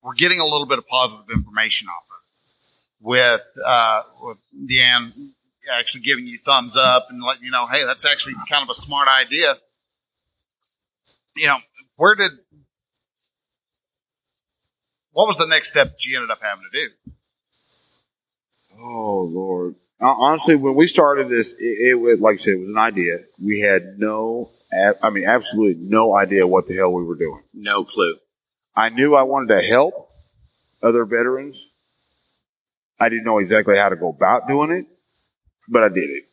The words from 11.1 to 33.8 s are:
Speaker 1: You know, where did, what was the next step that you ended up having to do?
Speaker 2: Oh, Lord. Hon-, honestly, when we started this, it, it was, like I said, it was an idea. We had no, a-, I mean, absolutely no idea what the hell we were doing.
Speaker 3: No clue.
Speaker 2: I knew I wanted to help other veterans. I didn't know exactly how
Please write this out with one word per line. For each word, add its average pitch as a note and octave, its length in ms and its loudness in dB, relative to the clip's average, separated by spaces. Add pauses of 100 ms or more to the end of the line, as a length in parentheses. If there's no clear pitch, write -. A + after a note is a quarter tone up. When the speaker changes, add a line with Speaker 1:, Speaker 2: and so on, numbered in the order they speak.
Speaker 1:
You D#3 120 -2
know, C#3 100 2 (380)
where F#3+ 180 4
did, G3 180 -2 (2750)
what F3+ 140 2
was G3 100 0
the D#3+ 100 2
next D#3 240 2
step C#3+ 200 2
that - 140 -14
you C3 120 -8
ended A#2+ 140 -6
up A2 120 -6
having G2+ 300 -8
to C#3+ 140 -6
do? A2 40 -14 (1900)
Speaker 2:
Oh, A2 420 -4
Lord. F2+ 520 -6 (260)
Hon-, B2+ 180 4
honestly, D#3 380 4
when C3+ 180 0
we D#3+ 140 6
started C#3+ 400 2
this, A#2 260 -2
it, A#2 360 0
it B2+ 40 6
was, A#2 260 4
like G#2+ 140 4
I F#2+ 80 -10
said, G2+ 120 0
it F#2 60 -4
was F#2 80 -10
an G#2+ 100 -4
idea. F#2 400 0 (240)
We G#2 180 -2
had G2 380 0
no, A2 520 -6 (220)
a-, G2 280 4
I A2 100 0
mean, G2 140 -4
absolutely G#2 640 0
no G#2+ 300 4
idea G2 320 2
what F#2 180 2
the F#2 80 -8
hell F#2 180 0
we F2+ 120 -4
were E2+ 100 -8
doing. D#2+ 280 -8 (120)
Speaker 3:
No G2+ 300 -4
clue. E2+ 320 -4 (580)
Speaker 2:
I A2 140 0
knew C3 260 2
I C#3 80 6
wanted C3 320 0
to F#2 100 2
help B2 460 0 (720)
other A#2 220 2
veterans. B2+ 520 -4 (1400)
I A2+ 100 4
didn't A2+ 160 -4
know A2+ 140 2
exactly G2+ 380 2
how G2+ 120 2